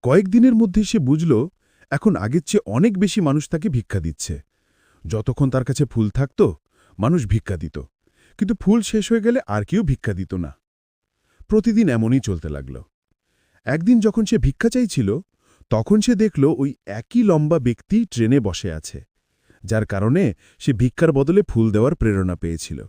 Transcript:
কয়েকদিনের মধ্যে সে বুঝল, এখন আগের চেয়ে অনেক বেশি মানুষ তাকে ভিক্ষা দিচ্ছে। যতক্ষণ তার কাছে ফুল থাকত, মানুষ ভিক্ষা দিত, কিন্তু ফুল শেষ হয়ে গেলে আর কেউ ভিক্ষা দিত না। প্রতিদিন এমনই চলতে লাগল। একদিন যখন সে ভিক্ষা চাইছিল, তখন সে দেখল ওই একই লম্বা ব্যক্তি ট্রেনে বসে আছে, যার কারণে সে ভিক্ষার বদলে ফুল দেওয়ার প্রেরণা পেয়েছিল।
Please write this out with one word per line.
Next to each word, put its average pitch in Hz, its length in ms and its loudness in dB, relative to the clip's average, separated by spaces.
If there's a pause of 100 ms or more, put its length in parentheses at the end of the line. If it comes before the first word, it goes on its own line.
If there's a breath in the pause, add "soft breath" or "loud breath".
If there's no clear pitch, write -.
কয়েকদিনের 208 520 4
মধ্যে 214 280 2
সে 196 160 -2
বুঝল, 143 480 2 (440)
এখন 151 240 2
আগের 113 260 -2
চেয়ে - 300 -2
অনেক 190 260 2
বেশি 196 240 0
মানুষ 147 280 0
তাকে 160 200 -6
ভিক্ষা 113 300 -4
দিচ্ছে। 78 360 -8 (720)
যতক্ষণ 117 440 -2
তার 127 140 -2
কাছে 139 220 -2
ফুল 107 240 -2
থাকত, 139 320 -2 (580)
মানুষ 143 280 0
ভিক্ষা 98 300 -2
দিত, 78 200 -10 (640)
কিন্তু 214 200 -2
ফুল 226 220 2
শেষ 214 300 -2
হয়ে 233 100 2
গেলে 240 260 0
আর 104 180 -2
কেউ 202 180 -2
ভিক্ষা 127 300 -2
দিত 90 200 -8
না। 82 180 -6 (960)
প্রতিদিন 214 420 2
এমনই 117 300 2
চলতে 82 300 -6
লাগল। 67 260 -10 (920)
একদিন 165 340 2
যখন 220 260 0
সে 226 120 0
ভিক্ষা 139 320 0
চাইছিল, 185 400 0 (600)
তখন 113 320 2
সে 247 140 2
দেখল 190 280 0 (140)
ওই 139 120 -2 (160)
একই 117 380 -2
লম্বা 160 360 2
ব্যক্তি 123 460 -2
ট্রেনে 120 340 2
বসে 95 340 -4
আছে, - 260 -12 (640)
যার 110 220 -2
কারণে 113 380 0 (360 soft breath)
সে - 140 -2
ভিক্ষার 127 380 2
বদলে 143 380 2
ফুল 113 220 2
দেওয়ার 120 240 2
প্রেরণা 95 400 -2
পেয়েছিল। 82 540 -8